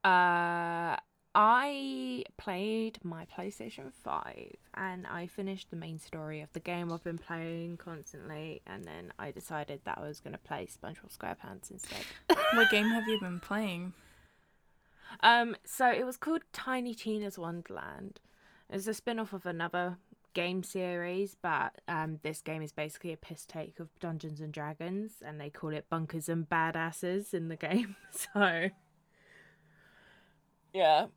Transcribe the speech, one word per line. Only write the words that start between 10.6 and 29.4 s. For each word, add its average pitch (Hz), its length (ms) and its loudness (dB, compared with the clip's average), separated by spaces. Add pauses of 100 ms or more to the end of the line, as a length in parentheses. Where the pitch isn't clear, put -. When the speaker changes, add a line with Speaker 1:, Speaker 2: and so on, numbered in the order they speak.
Speaker 1:
SpongeBob - 500 -14
SquarePants - 540 -10
instead. - 320 -10 (260)
<laughs> - 80 8 (160)
Speaker 2:
What 1077 160 10
game 220 200 6
have 226 180 2
you 220 120 2
been 180 200 -4
playing? 185 540 -4 (1300)
Speaker 1:
Um, 233 320 8 (100)
so - 240 4
it 240 160 2
was 254 120 -6
called 320 240 0 (120)
Tiny 254 400 -4
Tina's 208 460 -4
Wonderland. 170 800 -8 (500)
It's 196 180 -4
a 220 60 -2
spin-off 220 400 -4
of 190 140 -10
another 175 500 -2 (360)
game 180 300 0
series, 180 800 -2
but, - 460 0
um, 156 340 -2
this 156 200 -4
game 160 200 -6
is 151 120 -8
basically 156 400 -6
a 156 40 -10
piss - 280 -14
take 165 340 -10
of 170 80 -10 (140)
Dungeons 160 400 -6
and 156 100 -6
Dragons, 165 720 -6
and 151 140 -10
they 143 100 -8
call 156 240 -6
it - 160 -6
Bunkers 165 380 -2
and 165 220 0
Badasses 165 840 0
in 165 140 -2
the 165 80 -6
game. 196 460 0
<laughs> - 40 -20 (280)
So, 185 360 4 (2000)